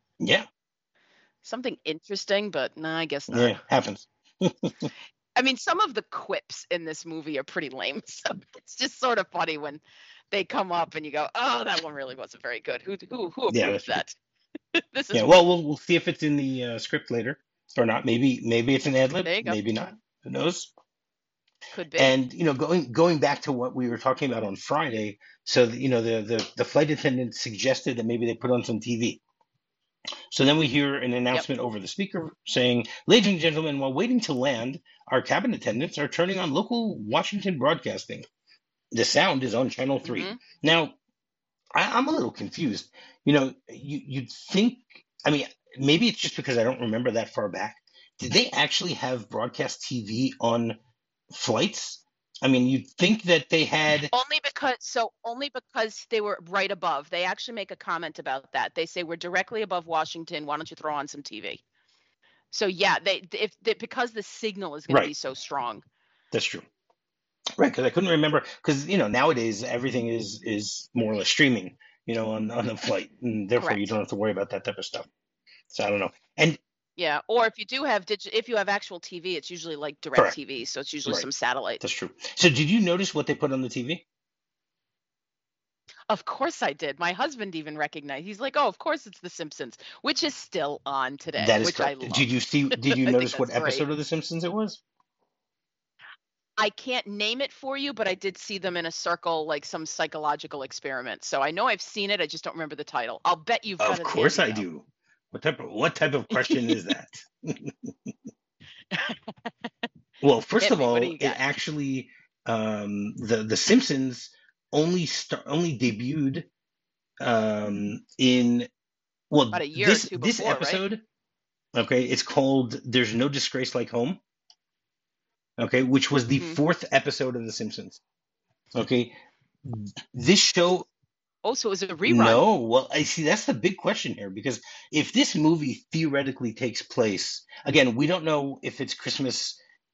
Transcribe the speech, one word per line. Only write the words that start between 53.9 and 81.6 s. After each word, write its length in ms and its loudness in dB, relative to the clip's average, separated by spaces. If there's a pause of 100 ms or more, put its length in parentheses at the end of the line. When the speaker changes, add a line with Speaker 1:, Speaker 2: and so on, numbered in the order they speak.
Speaker 2:
Only 300 0
because, 360 -2
so 320 -4 (140)
only 280 -6
because 560 -6
they 120 0
were 180 -2 (100)
right 220 0
above. 380 -2
They 160 -2
actually 300 -6
make 160 -8
a 40 -12
comment 420 -6
about 360 -8
that. 200 -2
They 120 -2
say, 180 -8
"We're 140 -8
directly 440 -4
above 260 -4
Washington. 580 -6
Why 100 -4
don't 160 -10
you 40 -18
throw 200 -6
on 140 -6
some 120 -14
T 200 -14
V?" 200 -12 (920)
So 140 -2
yeah, 380 2
they, 200 0 (100)
if 280 -4
they, 120 0
because 400 -6
the 100 -10
signal 520 -8
is 120 -14
gonna 140 6
Speaker 1:
Right. 80 0
Speaker 2:
be 40 -10
so 200 -8
strong. 500 -6 (480)
Speaker 1:
That's 140 0
true. 160 -6 (960)
Right, 160 4
'cause 100 0
I 60 4
couldn't 220 2
remember, 320 4 (200)
'cause, 220 2
you 120 0
know, 120 4
nowadays 540 2
everything 440 -2
is, 380 -4
is 480 -6
more 180 0
or 60 0
less 100 0
streaming, 500 2 (280)
you 100 -4
know, 160 -2
on, 200 -4
on 160 -2
the 100 -4
flight, 320 -4 (120)
and 280 -2
therefore 220 2
you 140 0
Speaker 2:
Correct. 40 -8
Speaker 1:
don't 100 0
have 100 -4
to 60 -4
worry 160 0
about 200 -2
that 120 -6
type 140 -6
of 80 -10
stuff. 220 -10 (600)
So 160 -6
I 60 0
don't 100 0
know. 120 -2 (260)
And 200 4 (380)
Speaker 2:
Yeah, 320 -2
or 200 4
if 100 -4
you 80 -14
do 200 -6
have 200 0
digi-, 280 -6
if 160 -2
you 80 0
have 120 0
actual 300 -4
T 200 -14
V, 160 -6
it's 140 -8
usually, 280 -10
like, 240 -8
Speaker 1:
Correct. 180 2
Speaker 2:
direct 160 4
T 100 -10
V, 200 -8
so 160 -8
it's 120 -10
usually 200 -4
Speaker 1:
Right. 80 -2
Speaker 2:
some 100 -6
satellite. 500 -2